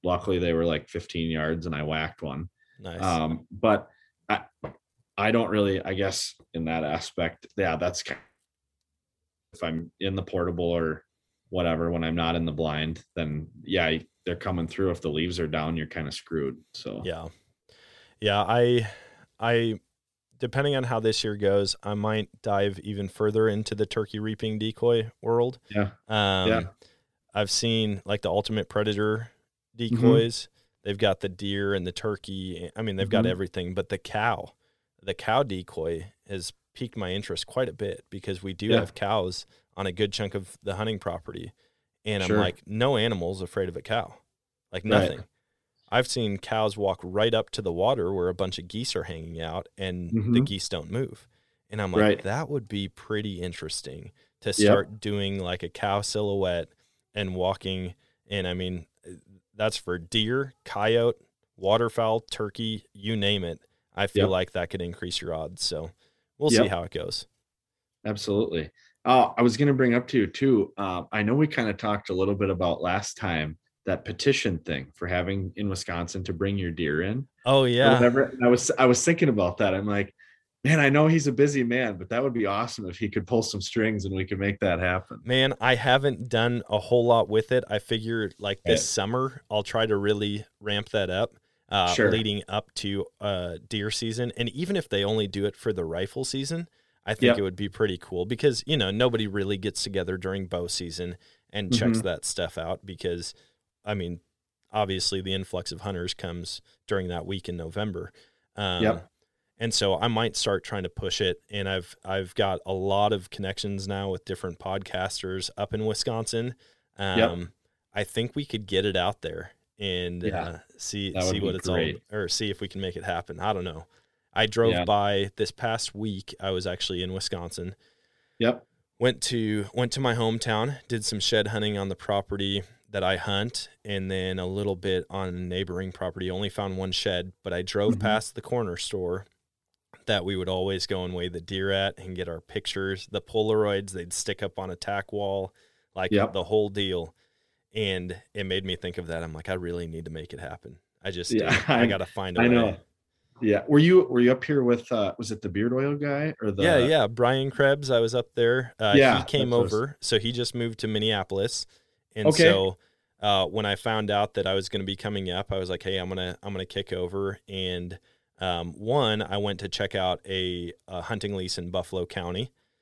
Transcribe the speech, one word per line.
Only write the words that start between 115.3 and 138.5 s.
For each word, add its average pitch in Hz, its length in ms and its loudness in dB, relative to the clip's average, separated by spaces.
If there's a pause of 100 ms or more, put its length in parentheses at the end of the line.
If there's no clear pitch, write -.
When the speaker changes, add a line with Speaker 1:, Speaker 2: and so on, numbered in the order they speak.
Speaker 2:
up 101 160 -4
in 107 140 -2
Wisconsin. 113 680 -4 (440)
Speaker 1:
Yep. 98 320 2
Speaker 2:
Um, 87 220 -6 (420)
I 104 100 -2
think 117 320 -4
we 147 80 -4
could 107 220 -6
get 95 180 2
it 101 120 0
out 90 260 0
there 82 300 -8 (260)
and, 90 440 -4
Speaker 1:
Yeah. 92 220 -2
Speaker 2:
uh, 85 140 -10 (180)
see, 98 360 -6
Speaker 1:
That 92 120 0
would 92 80 2
Speaker 2:
see - 80 0
Speaker 1:
be 98 60 0
Speaker 2:
what 92 80 -2
it's 92 140 -6
Speaker 1:
great. 82 340 -2 (100)
Speaker 2:
all, 107 60 -4
or 95 100 -4
see 107 220 -2
if 95 100 -6
we 101 80 -8
can 95 140 -10
make 92 140 -6
it 82 80 -10
happen. 85 360 -6
I 101 140 0
don't 90 100 -4
know. 82 220 -10 (460)
I 110 140 4
drove 113 280 4
Speaker 1:
Yeah. 87 100 2
Speaker 2:
by 101 520 2
this 107 140 -2
past - 440 -4
week. 101 440 -6
I 95 140 -4
was 92 120 -2
actually 90 380 -4
in 92 100 -4
Wisconsin. 90 640 -6 (640)
Speaker 1:
Yep. 117 260 2 (360)
Speaker 2:
Went 123 220 2
to, 107 520 0
went 123 180 0
to 135 80 -4
my 123 140 2
hometown, 113 720 0
did 113 180 -4
some 110 140 -4
shed 104 300 2
hunting 104 280 -2
on 98 120 -2
the 95 80 -6
property 98 640 -2 (260)
that 98 140 -4
I 92 140 4
hunt, 101 520 -2 (160)
and 98 260 -4
then 95 280 -2
a 90 80 -4
little 98 300 -2
bit 92 340 0
on 95 180 -4
a 90 40 -6
neighboring 90 580 -4
property. 92 400 -6
Only 98 180 -2
found 98 280 -4
one 95 160 -4
shed, 90 400 -2 (100)
but 95 100 -6
I 90 100 -2
drove 104 320 2
Speaker 1:
Mm-hmm. 95 80 -4
Speaker 2:
past 107 340 2
the - 60 -12
corner 107 340 -4